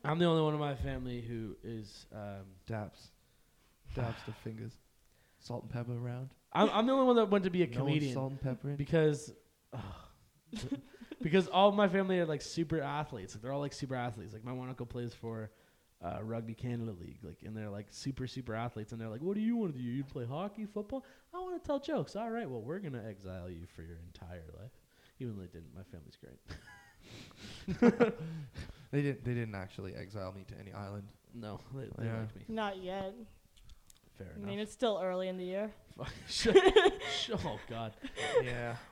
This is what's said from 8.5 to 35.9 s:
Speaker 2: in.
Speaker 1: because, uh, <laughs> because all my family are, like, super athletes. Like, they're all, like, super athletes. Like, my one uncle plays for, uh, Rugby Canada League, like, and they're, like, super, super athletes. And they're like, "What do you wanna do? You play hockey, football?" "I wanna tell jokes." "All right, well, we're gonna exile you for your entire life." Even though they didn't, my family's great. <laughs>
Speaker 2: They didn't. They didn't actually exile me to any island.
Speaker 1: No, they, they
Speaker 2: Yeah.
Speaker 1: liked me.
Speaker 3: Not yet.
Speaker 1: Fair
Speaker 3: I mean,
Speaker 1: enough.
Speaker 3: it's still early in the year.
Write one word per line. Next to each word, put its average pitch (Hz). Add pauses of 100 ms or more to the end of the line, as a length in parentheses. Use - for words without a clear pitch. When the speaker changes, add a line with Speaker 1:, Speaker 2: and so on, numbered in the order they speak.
Speaker 2:
in. 143
Speaker 1:
because, 147 (400)
uh, 123 (760)
<laughs> 214 (640)
because 175
all 196
my 202
family 190
are, 170
like, 151
super 160
athletes. 139
Like, 110
they're 127
all, 143
like, 143
super 131
athletes. 110
Like, 110
my 123
one 127
uncle 127
plays 120
for, 113 (560)
uh, -
Rugby 113
Canada 117 (100)
League, -
like, 78
and 110
they're, 107
like, 101
super, 131
super 120
athletes. 113
And 117
they're 113
like, 120
"What 196
do 208
you 233
wanna 185
do? 127
You 123
play 135
hockey, 202
football?" 214 (300)
"I 359
wanna 370
tell 294
jokes." 277
"All 226
right, 226
well, 120
we're 147
gonna 135
exile 92
you 87 (100)
for 85
your 82
entire 87 (160)
life." 110 (520)
Even 117
though 98
they 87
didn't, 80
my 90
family's 80
great. -
<laughs> - (2250)
Speaker 2:
They 143
didn't. 123
They 123
didn't 113
actually 95
exile 95
me 95
to 107
any 101
island. 101 (280)
Speaker 1:
No, 107 (160)
they, 135 (160)
they 113
Speaker 2:
Yeah. 113
Speaker 1:
liked 110
me. -
Speaker 3:
Not 214
yet. 190 (1040)
Speaker 1:
Fair 92
Speaker 3:
I 208
mean, 202
Speaker 1:
enough. 208
Speaker 3:
it's 208
still 214
early 185
in 185
the 180
year. 202 (280)